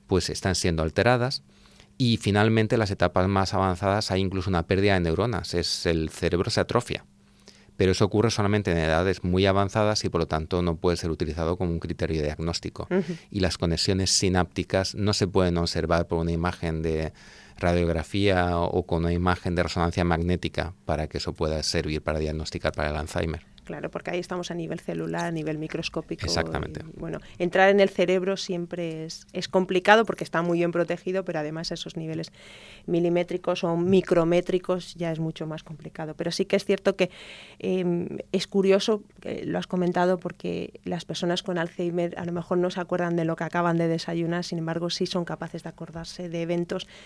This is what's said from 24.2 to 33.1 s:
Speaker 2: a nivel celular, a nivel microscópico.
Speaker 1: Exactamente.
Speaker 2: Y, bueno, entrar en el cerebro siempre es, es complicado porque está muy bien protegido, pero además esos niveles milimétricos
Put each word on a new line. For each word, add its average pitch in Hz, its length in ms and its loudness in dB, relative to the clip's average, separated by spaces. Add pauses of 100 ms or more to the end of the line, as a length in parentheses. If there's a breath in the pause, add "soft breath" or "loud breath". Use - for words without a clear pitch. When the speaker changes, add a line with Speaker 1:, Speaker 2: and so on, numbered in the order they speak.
Speaker 2:
a 170 40 -6
nivel 165 260 -6
celular, 165 460 -6
a 170 40 -4
nivel 156 260 -4
microscópico. 160 680 -8
Speaker 1:
Exactamente. 80 580 -4
Speaker 2:
Y, - 140 -16
bueno, 160 220 -8 (180 loud breath)
entrar 185 320 4
en 202 80 6
el 196 100 6
cerebro 185 480 0
siempre 170 680 -6
es, - 280 -14
es 180 160 -6
complicado 190 560 6
porque 190 200 -4
está 165 180 -2
muy 170 160 2
bien 170 140 2
protegido, 175 520 -2
pero 175 140 -6
además 160 320 -6
esos 170 260 -10
niveles 160 360 -6 (540 loud breath)
milimétricos 175 760 0